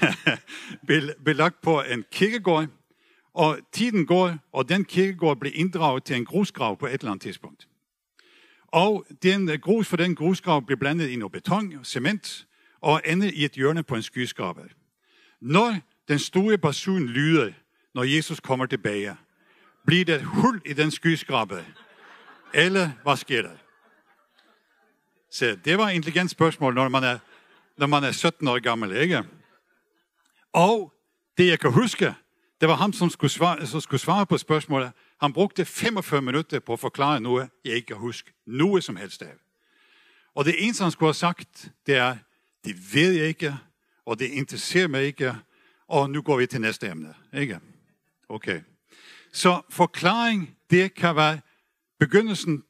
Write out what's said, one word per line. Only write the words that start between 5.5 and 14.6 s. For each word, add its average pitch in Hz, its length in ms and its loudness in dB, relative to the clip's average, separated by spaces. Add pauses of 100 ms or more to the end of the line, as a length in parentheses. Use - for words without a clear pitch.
inddraget 160 480 0
til 139 120 -4
en 120 80 -2
grusgrav 139 520 -2
på 143 100 -6
et 123 60 -6
eller 127 180 -6
andet 95 120 -8
tidspunkt. - 460 -16 (1000)
Og 190 380 2 (160)
den, 190 260 2
øh, 151 120 -2
grus 208 280 0
for 180 80 -2
den 180 180 0
grusgrav 165 480 0
bliver 127 160 -4
blandet 147 300 -2
i 123 80 -6
noget 104 160 -8
beton, 170 520 -4
cement, - 640 -4 (340)
og 151 240 2
ender 185 300 2
i 147 100 -2
et 143 80 -2
hjørne 135 300 0
på 131 120 -8
en 110 80 -2
skyskraber. 107 600 -8 (800)